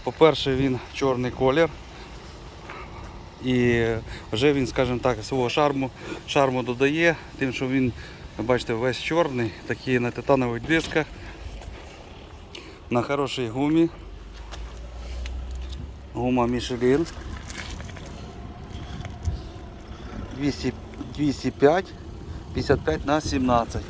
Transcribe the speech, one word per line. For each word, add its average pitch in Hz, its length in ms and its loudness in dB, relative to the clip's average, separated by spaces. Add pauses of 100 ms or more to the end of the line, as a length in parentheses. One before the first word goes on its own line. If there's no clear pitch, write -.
По-перше, 139 520 6
він 131 240 2 (140)
чорний 127 380 2
колір. 139 380 4 (1700)
І 123 420 6 (460)
вже 135 220 6
він, 135 140 2
скажімо 123 360 2
так, 117 200 2
свого 127 260 0
шарму, 139 400 2 (380)
шарму 131 360 4
додає, 139 520 4 (220)
тим, 131 160 0
що 131 140 -2
він, 127 260 2 (460)
бачите, 120 340 2
весь 117 280 0
чорний, 139 500 2 (140)
такий - 340 2
на 120 120 0
титанових 120 520 2
дисках, 156 420 2 (1800)
на 120 120 2
хорошій 135 460 0
гумі. 147 420 4 (2250)
Гума 123 320 2
Michelin. 123 600 2 (3250)
Двісті, 135 360 0 (420)
двісті 135 360 0
п'ять, 160 420 6 (600)
п'ятдесят 131 320 2
п'ять 156 200 0
на 151 160 4
сімнадцять. 120 680 2